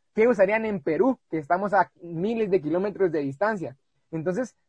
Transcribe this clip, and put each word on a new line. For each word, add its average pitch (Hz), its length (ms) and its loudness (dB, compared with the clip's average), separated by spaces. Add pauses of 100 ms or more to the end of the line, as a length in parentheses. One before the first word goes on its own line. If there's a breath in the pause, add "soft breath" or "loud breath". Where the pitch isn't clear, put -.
(140)
¿Qué 220 120 4
usarían 214 380 4
en 208 160 -4
Perú, 175 380 2 (120)
que 160 80 -4
estamos 175 360 -2
a 180 160 2 (100)
miles 185 500 -4
de 185 120 2
kilómetros 180 500 -2
de 156 80 -2
distancia? 156 560 -4 (340)
Entonces, 175 460 -4 (120)